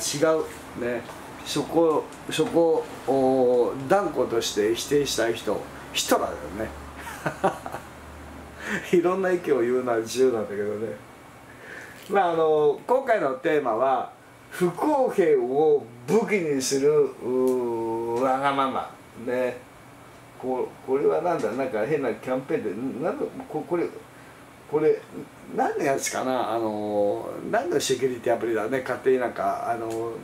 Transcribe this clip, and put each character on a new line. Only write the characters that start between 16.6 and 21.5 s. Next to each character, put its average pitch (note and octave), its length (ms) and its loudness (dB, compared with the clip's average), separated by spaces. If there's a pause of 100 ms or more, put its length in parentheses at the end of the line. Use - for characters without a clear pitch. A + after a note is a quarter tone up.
る、 C#3+ 120 6
う A#2+ 1300 0
ー、 - 20 0
わ C3 200 2
が C#3+ 120 2
ま C3+ 200 0
ま。 F#2 200 -6 (360)
ね。 B2+ 300 -2 (840)
こ-、 B2+ 280 -2 (200)
こ C3 100 2
れ D3 80 2
は - 160 2
な E3+ 140 2
ん D3+ 40 -4
だ？ G#2+ 120 -2